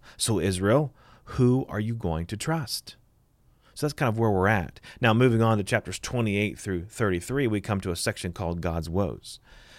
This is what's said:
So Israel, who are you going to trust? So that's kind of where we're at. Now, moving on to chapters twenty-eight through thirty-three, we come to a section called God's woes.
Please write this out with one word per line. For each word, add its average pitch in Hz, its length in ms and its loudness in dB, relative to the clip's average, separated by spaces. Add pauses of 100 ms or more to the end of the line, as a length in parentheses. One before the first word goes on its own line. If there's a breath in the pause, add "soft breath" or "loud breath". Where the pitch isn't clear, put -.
(180 loud breath)
So 107 220 0
Israel, 98 540 2 (300 soft breath)
who 127 440 2
are 107 140 -4
you 113 140 -4
going 85 320 -2
to 107 100 -8
trust? - 580 -6 (760 soft breath)
So - 140 -4
that's 147 60 -4
kind 135 140 0
of 110 120 0
where 113 120 4
we're 95 160 4
at. 101 320 0 (220 loud breath)
Now, 113 140 6
moving 117 260 6
on 113 160 4
to 101 60 0
chapters 98 360 -4
twenty-eight 107 600 -2
through 90 260 -4
thirty-three, 113 640 -2
we 104 120 0
come 98 220 -2
to 92 100 -4
a 85 60 -4
section - 360 -4
called 85 280 -4
God's 82 280 -4
woes. 82 500 -4 (400 loud breath)